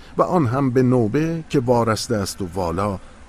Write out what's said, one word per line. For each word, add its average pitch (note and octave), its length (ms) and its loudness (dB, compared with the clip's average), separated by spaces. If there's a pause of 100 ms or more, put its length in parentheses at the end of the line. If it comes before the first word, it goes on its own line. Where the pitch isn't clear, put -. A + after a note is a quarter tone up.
(180)
و F3 40 4
آن E3 260 2
هم C3 240 0
به B2+ 120 4
نوبه B2+ 680 0
که D3+ 100 2
وارسته A#2 560 2
است G2+ 260 -4
و G2 120 -4
والا، F#2 460 -2 (300)